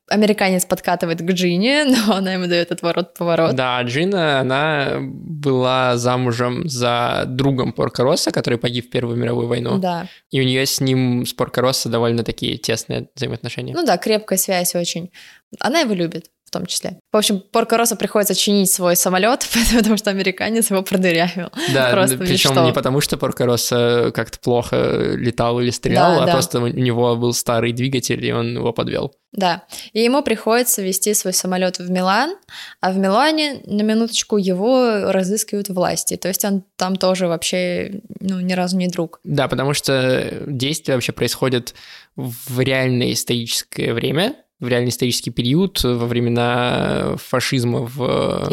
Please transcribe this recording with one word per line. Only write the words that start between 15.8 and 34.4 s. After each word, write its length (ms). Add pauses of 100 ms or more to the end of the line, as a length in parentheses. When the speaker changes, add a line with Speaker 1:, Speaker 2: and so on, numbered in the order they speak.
Speaker 1:
его 140
любит. 320 (200)
В 100
том 100
числе. 320 (140)
В 40
общем, 340
Порко 260
Россо 200
приходится 400
чинить 360
свой 220
самолет, 500 (160)
<laughs> 160
потому 200
что 140
американец 600
его 120
продырявил. 640 (240)
Speaker 2:
Да, 180
Speaker 1:
Просто 260
Speaker 2:
причем 360
Speaker 1:
ничто. 140
Speaker 2:
не 60
потому, 280
что 160
Порко 280
Россо 680
как-то 240
плохо 380 (400)
летал 440
или 100
стрелял, 440
Speaker 1:
Да, 80
Speaker 2:
а 40
Speaker 1:
да. 60
Speaker 2:
просто 280
у 80
него 480
был 160
старый 400
двигатель, 520
и 80
он 220
его 180
подвел. 400 (200)
Speaker 1:
Да. 300 (320)
И 100
ему 180
приходится 600
везти 320
свой 180
самолет 480
в 100
Милан, 460 (440)
а 120
в 60
Милане, 680
на 160
минуточку, 540
его 720